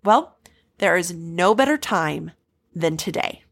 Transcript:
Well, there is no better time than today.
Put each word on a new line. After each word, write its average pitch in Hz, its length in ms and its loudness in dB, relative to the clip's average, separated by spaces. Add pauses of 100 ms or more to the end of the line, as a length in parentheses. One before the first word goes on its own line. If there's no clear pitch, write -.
Well, 233 320 2 (400)
there 180 180 2
is 180 180 -2
no 170 400 0
better 269 240 2
time 160 540 -4 (420)
than 160 220 -2
today. - 560 -6